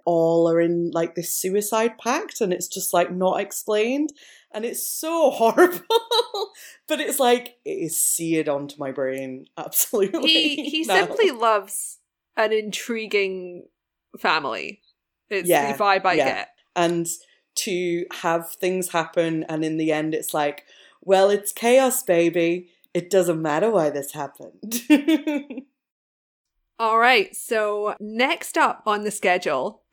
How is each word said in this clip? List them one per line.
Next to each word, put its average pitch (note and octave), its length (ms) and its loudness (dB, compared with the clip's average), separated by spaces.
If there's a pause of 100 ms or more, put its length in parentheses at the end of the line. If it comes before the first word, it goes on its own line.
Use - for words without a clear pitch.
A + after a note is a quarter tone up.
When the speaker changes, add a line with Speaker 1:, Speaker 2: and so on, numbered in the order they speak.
Speaker 1:
all E3+ 440 4
are E3 120 4
in, E3+ 320 0
like, E3 240 -2
this E3 180 -6
suicide G#3+ 640 -2
pact, D4 420 -4
and F#3+ 120 0
it's - 160 -4
just, - 260 -6
like, F3 180 2
not F#3 280 0
explained. A3+ 720 -2 (420)
And A3 100 -6
it's A#3 240 -8
so D#4+ 420 0
<laughs> - 20 0
horrible, A3+ 500 4 (1040)
but D#4 140 -2
it's, - 180 -4
like, B3 460 2
it D#3 140 -8
is E3 220 -6
seared D#3+ 480 0
onto C#3+ 300 -4
my C#3 140 -8
brain. C3 540 -6 (120)
Absolutely. G#3 720 -2
Speaker 2:
He, D4+ 420 0
he D#4 120 -4
Speaker 1:
<laughs> D#4+ 40 -4
No. D4+ 80 0
Speaker 2:
simply G4+ 380 2
loves A3 680 -2 (380)
an A3 160 2
intriguing G3+ 1120 -4 (540)
family. C#3 600 -2 (480)
It's F3+ 200 -2
Speaker 1:
Yeah, C#3+ 240 4
Speaker 2:
the C#3 60 -6
vibe G3 260 2
I F#3 100 2
Speaker 1:
yeah. D3 140 2
Speaker 2:
get. G2 200 -4 (280)
Speaker 1:
And E3+ 320 0 (480)
to F3 480 -4 (160)
have E3 320 -2
things F#3 380 -2
happen, E3 580 0
and D#3+ 160 -4
in D#3 140 -2
the D#3+ 120 0
end, D#3 240 -2
it's D#3 200 -6
like, D3 320 -2 (340)
"Well, F#3+ 300 6
it's G3+ 220 0
chaos, B3 500 4
baby. E3+ 680 2 (240)
It F3 160 -4
doesn't F3 320 2
matter D#3+ 300 0
why E3 180 2
this C#3 240 -6
happened." D#3 800 -10
<laughs> D4 760 0 (1120)
Speaker 2:
All A3+ 200 2
right, A#3+ 360 4
so G#3 640 -2
next B3 600 -2
up C4+ 260 2
on G#3 200 0
the G#3 60 -2
schedule, F3+ 840 -2